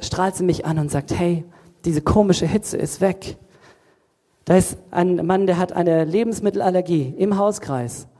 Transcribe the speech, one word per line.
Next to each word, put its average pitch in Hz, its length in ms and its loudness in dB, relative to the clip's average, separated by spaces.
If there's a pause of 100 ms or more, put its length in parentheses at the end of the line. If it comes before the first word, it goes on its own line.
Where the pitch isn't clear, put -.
strahlt 185 340 -2
sie 180 80 -2
mich 160 220 0
an 160 120 0
und 147 120 -2
sagt, - 280 -4
„Hey, 175 280 0 (400)
diese 151 160 0
komische 202 420 4
Hitze 190 320 -2
ist - 240 -6
weg.“ - 380 -2 (1080)
Da 175 120 4
ist - 200 2 (140)
ein 180 340 0
Mann, 190 220 0
der 180 100 2
hat 185 160 0
eine 165 320 2
Lebensmittelallergie 180 1120 0
im 196 220 0
Hauskreis. 143 720 -4 (120)